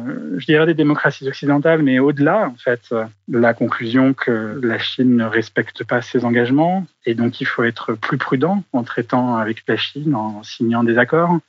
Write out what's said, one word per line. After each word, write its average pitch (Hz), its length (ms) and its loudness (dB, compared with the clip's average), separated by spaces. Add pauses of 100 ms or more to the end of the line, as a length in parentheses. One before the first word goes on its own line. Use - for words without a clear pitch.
(400)
je - 80 -6
dirais 156 180 4
des 165 80 4
démocraties 147 540 0
occidentales, 147 560 2
mais 131 160 4
au-delà, 147 480 2
en 123 80 -10
fait, 123 260 -2 (100)
euh, 110 140 -2 (240)
la 117 240 2
conclusion 127 640 0
que 110 480 -4
la 113 160 -2
Chine 127 380 2
ne 117 60 2
respecte 113 600 -4
pas 120 180 -2
ses 123 240 -2
engagements 139 600 2 (180)
et 117 80 0
donc 117 280 -2
il 131 40 -4
faut - 160 -2
être 117 320 -4
plus 110 240 -4
prudent 160 460 0 (100)
en 123 80 0
traitant 123 560 -2
avec 113 300 -4
la 110 100 0
Chine, 147 380 -4
en 107 260 -6
signant 117 420 -2
des 113 140 2
accords. 165 400 2 (120)